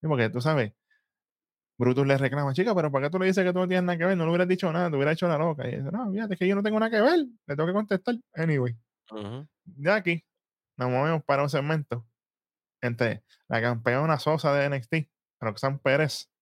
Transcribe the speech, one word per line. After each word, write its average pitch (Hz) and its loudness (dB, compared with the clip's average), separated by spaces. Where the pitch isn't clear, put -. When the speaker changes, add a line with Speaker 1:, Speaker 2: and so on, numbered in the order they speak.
Speaker 1:
Sí, 156 -6
porque, 120 2
tú 117 -4
sabes, 131 0
Brutus 127 4
le 139 4
reclama, 135 0
"Chica, 196 2
pero 156 0
¿para 139 0
qué 147 -2
tú 185 -2
le 185 0
dices 190 2
que 180 0
tú 180 0
no 185 0
tienes 180 0
nada 175 -2
que 165 -2
ver? 190 2
No 165 0
le 160 0
hubieras 180 2
dicho 180 0
nada, 175 0
te 147 -2
hubieras 139 2
hecho 175 -2
la 160 2
loca". 151 -2
Y 120 -4
dice, 135 -6
"No, 220 -4
fíjate, 208 -4
es - -14
que 180 2
yo 196 4
no 202 0
tengo 214 0
nada 226 0
que 226 2
ver, 320 6
le 247 -6
tengo 156 0
que 180 0
contestar". 208 0
Anyway, 139 0
Speaker 2:
Ujú. 110 -10
Speaker 1:
de 156 0
aquí 175 0
nos 127 -2
movemos 147 0
para 139 2
un 143 0
segmento 143 -2
entre 117 -2
la 117 0
campeona 123 0
sosa 151 0
de 139 2
N 143 -2
X 127 -8
T, 160 -4
Roxanne 135 -4
Pérez 139 0